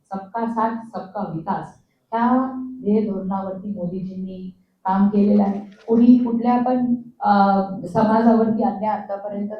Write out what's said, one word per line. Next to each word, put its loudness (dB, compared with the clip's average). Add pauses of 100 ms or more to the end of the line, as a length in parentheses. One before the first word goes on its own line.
(120)
सबका -8
साथ, -2
सबका -10
विकास -6 (460)
ह्या 0 (280)
ध्येय 0
धोरणावरती -6
मोदीजींनी -10 (300)
काम 2
केलेलं 4
आहे. -2 (280)
कोणी 8
कुठल्या 0
पण, 0 (260)
अ, 4 (240)
समाजावरती 4
अन्याय -2
आतापर्यंत -8 (100)